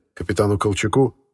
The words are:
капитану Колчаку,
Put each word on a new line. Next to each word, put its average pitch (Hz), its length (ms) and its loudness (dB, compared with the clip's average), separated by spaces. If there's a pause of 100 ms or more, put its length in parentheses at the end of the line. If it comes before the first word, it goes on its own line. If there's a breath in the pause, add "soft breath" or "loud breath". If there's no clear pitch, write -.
(140)
капитану 104 440 0
Колчаку, 107 580 0 (180)